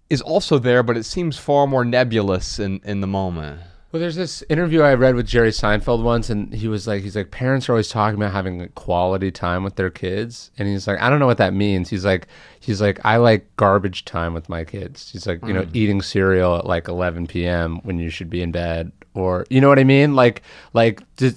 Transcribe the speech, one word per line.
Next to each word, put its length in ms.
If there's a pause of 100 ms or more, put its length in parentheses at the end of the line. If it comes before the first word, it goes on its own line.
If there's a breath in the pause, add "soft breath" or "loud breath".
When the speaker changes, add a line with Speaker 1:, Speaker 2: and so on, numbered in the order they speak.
Speaker 1:
is 120
also 380
there, 240
but 140
it 60
seems 340
far 300
more 180
nebulous 760
in, 240
in 180
the 60
moment. 540 (300)
Speaker 2:
Well, 100
there's 160
this 320
interview 320
I 140
read 200
with 100
Jerry 260
Seinfeld 520
once, 260
and 240
he 140
was 180
like, 160
he's 140
like, 160
"Parents 380
are 20
always 160
talking 300
about 160
having, 260
like, 160
quality 560
time 320
with 140
their 120
kids." 680
And 100
he's 180
like, 160
"I 80
don't 100
know 80
what 100
that 160
means." 360
He's 140
like, 240 (320 loud breath)
he's 220
like, 240
"I 120
like 380
garbage 480
time 300
with 160
my 160
kids." 480
He's 120
like, 220
you 60
know, 80
Speaker 1:
Mm. 120
Speaker 2:
"eating 280
cereal 560
at, 80
like, 240
eleven 360
P 220
M 360
when 140
you 120
should 200
be 120
in 100
bed," 400 (220)
or, 360
you 120
know 80
what 100
I 60
mean? 280
Like, 280 (320 loud breath)
like, 280 (140)
th-, 220